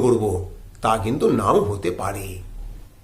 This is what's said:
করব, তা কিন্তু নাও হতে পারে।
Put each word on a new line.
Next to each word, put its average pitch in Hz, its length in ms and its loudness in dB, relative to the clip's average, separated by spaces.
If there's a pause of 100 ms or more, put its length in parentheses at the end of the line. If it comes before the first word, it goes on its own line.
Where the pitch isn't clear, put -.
করব, 117 220 4 (560)
তা 110 120 2 (120)
কিন্তু 147 220 2 (120)
নাও 110 200 4 (100)
হতে 95 220 -2 (100)
পারে। 98 260 -6 (760)